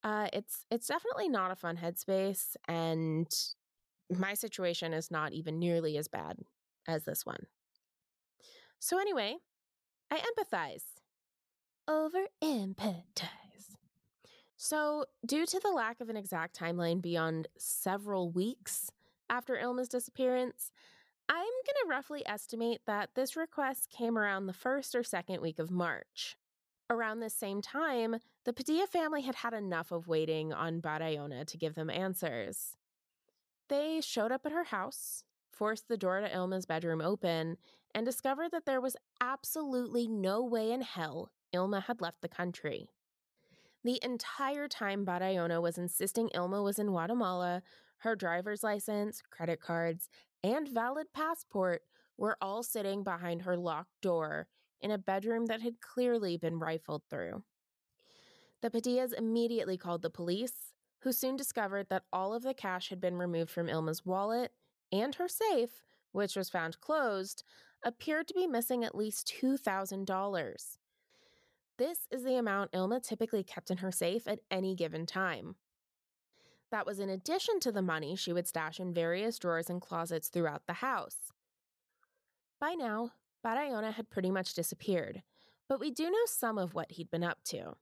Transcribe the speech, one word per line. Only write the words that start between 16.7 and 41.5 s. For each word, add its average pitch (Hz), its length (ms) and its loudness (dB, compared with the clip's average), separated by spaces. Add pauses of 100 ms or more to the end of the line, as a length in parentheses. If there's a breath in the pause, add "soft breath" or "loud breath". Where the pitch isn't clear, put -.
beyond 160 480 0 (120)
several 196 720 0
weeks - 580 -2 (400 soft breath)
after 240 260 0
Ilma's 247 320 0
disappearance, 254 840 0 (580 loud breath)
I'm 339 140 4
gonna 508 500 0
roughly 285 320 -4
estimate 233 640 -2
that 208 260 0
this 269 220 0
request 285 540 -2
came 233 280 0
around 196 280 2
the 185 80 -4
first 269 420 -2
or 240 80 2
second 185 380 -2
week 160 180 -2
of 165 100 0
March. 175 680 -2 (520)
Around 226 300 0
this 226 140 -6
same 202 280 -2
time, 247 540 0 (300 soft breath)
the 240 80 0
Padilla 320 340 2
family 311 360 0
had 254 120 -2
had 233 180 -2
enough 180 380 -2
of 170 160 -2
waiting 156 460 2
on 165 260 0
Barayona 151 640 -2
to 156 140 -10
give 160 180 -2
them 160 140 -2
answers. 170 880 -2 (880)
They 302 340 2
showed 226 300 0
up 262 140 -2
at 302 80 -2
her 349 100 0
house, - 640 -4 (260)
forced 214 380 -2
the 226 80 0
door 190 240 2
to 208 120 -2
Ilma's 185 320 0
bedroom 165 360 2
open, 165 560 2 (360 soft breath)
and 220 120 0
discovered 277 460 0
that 311 140 -2
there 269 140 2
was 254 160 -2 (240)
absolutely 247 880 0
no 208 340 2
way 226 300 2
in 254 100 0
hell 165 480 -4 (220)